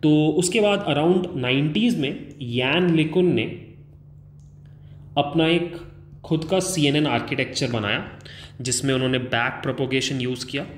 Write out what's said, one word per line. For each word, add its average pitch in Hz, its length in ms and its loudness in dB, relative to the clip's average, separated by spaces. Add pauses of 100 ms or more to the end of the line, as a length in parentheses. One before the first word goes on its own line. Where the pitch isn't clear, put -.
तो 151 240 6
उसके 175 340 2
बाद 202 280 2
around 170 460 2
nineties 151 600 2
में 147 440 -4
Yan 135 540 2
Lukun 160 300 2
ने 123 180 2 (1700)
अपना 160 300 2
एक 175 300 0 (460)
खुद 156 200 -2
का 190 160 0
सीएनएन 151 480 2
architecture 123 640 -2
बनाया, 110 480 -4 (420)
जिसमें 131 320 -2
उन्होंने 127 260 0
बैक 120 320 -2
propagation 131 680 -2
use 123 240 -4
किया 143 220 -6 (100)